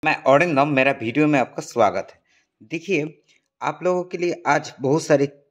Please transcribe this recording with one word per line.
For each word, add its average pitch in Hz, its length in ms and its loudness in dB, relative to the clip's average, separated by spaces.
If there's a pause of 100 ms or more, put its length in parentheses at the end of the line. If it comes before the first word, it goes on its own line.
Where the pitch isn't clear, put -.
मैं 156 200 0
औरंगम, 147 460 4
मेरा 135 240 2
वीडियो 135 340 -2
में 147 140 2
आपका - 220 -6
स्वागत 98 480 0
है। - 100 -20 (420)
देखिए, 160 600 -6 (400)
आप 151 200 -6
लोगों 180 220 0
के 180 140 -12
लिए 175 280 -4
आज 147 340 -2
बहुत 143 220 0
सारे 147 240 2 (240)